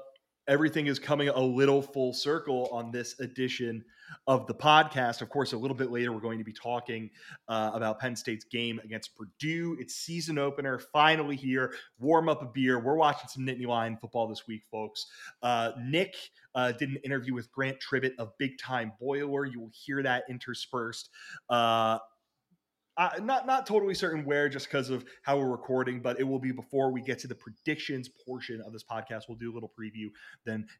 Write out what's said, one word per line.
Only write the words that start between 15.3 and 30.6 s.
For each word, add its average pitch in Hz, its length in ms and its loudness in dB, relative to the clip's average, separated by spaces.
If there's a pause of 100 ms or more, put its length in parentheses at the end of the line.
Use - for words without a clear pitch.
Uh, 117 360 0
Nick, 160 380 -2 (380)
uh, 123 180 2
did 139 160 -2
an 135 160 -4
interview 131 300 -2
with 120 180 -8
Grant 135 280 -2
Tribbett 131 380 0
of 113 200 -8
Big 131 200 -4
Time 117 400 -4
Boiler. 139 460 -2
You 123 160 -8
will 113 140 -14
hear 139 300 -4
that 127 260 2
interspersed. 123 800 -8 (400)
Uh, 113 480 6 (1000)
uh, 175 120 4 (140)
not, 247 240 0
not 262 200 2
totally 202 280 2
certain 160 320 -2
where, 147 240 4
just 135 180 -8
'cause 131 220 0
of 127 160 -4 (160)
how 143 160 2
we're 135 100 2
recording, 123 540 0
but 123 180 0
it 135 40 2
will 135 160 0
be 131 120 -2
before 131 400 0
we 127 80 -2
get 127 180 -4
to 135 100 -10
the 120 60 -8
predictions 135 760 -6 (160)
portion 123 340 -8
of 107 140 -14
this 107 100 -14
podcast. 110 420 -8
We'll 117 120 -12
do 117 120 -8
a 113 40 -10
little 113 240 -10
preview, 110 300 -8 (360)
then 110 220 -4 (140)